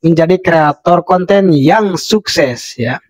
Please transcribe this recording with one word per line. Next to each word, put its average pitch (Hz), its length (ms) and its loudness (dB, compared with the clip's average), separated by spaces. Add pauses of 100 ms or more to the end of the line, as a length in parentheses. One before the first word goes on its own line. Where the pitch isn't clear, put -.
menjadi 165 400 2
kreator 170 640 0
konten 185 480 2
yang 185 400 2
sukses 156 800 -4
ya. 123 240 -6 (100)